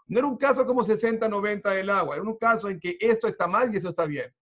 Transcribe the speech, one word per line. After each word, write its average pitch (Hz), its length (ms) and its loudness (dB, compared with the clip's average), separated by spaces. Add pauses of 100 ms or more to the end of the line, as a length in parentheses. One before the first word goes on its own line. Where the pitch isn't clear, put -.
no 202 120 -2
era 277 100 4
un 254 80 -4
caso 269 300 2
como 247 180 2
sesenta 220 440 0
noventa 202 420 -2
del 190 200 0
agua, 165 260 0
era 175 80 -6
un 220 120 -4
caso 226 320 0
en 190 100 -6
que 175 220 -6
esto 226 260 2
está 185 220 -2
mal 220 260 0
y 190 40 0
eso 175 100 -6
está 165 180 -2
bien. 135 360 -6